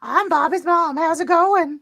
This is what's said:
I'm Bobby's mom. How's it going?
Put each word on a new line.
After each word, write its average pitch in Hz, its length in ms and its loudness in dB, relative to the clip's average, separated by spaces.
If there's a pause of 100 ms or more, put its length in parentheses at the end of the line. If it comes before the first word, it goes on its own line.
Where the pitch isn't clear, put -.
I'm 320 280 -2
Bobby's 320 360 0
mom. 339 320 0
How's 320 240 -2
it 320 60 -6
going? 339 540 2